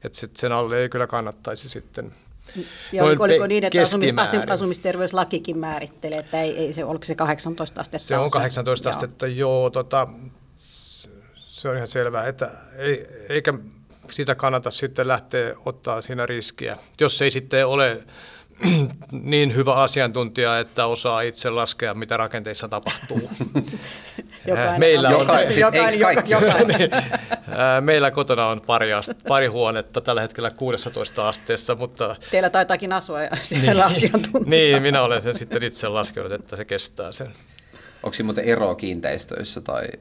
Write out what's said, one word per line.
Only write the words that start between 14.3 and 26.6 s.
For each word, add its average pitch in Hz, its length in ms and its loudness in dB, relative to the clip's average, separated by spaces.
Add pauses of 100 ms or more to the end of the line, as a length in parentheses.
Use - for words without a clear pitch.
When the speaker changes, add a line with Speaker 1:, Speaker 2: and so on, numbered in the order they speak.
Speaker 1:
kannata 127 360 0
sitten 135 380 -4
lähteä 120 460 -2 (120)
ottaa 120 360 -6
siinä 123 240 -6
riskiä, 117 500 -6 (240)
jos 147 220 2
ei 139 80 4
sitten 131 360 0
ole 131 320 2 (560)
<clears throat> 156 580 0
niin 139 420 2
hyvä 131 200 4
asiantuntija, 120 840 2
että 117 280 -2
osaa 117 340 0
itse 120 300 -4
laskea, 117 440 -2
mitä 113 220 -4
rakenteissa 110 520 -6
tapahtuu. 113 640 -6 (540)
Speaker 2:
<laughs> - 640 -14
Jokainen 175 320 0
Speaker 1:
Meillä 151 280 6
Speaker 2:
on 135 60 8
Speaker 1:
on 151 60 6
Speaker 3:
Joka-, 156 240 6
siis - 140 2
Speaker 2:
jokainen, 220 260 6
Speaker 3:
eiks 220 120 4
Speaker 2:
joka-, 190 180 6
Speaker 3:
kaikki? - 180 2
Speaker 2:
jokainen. 214 480 6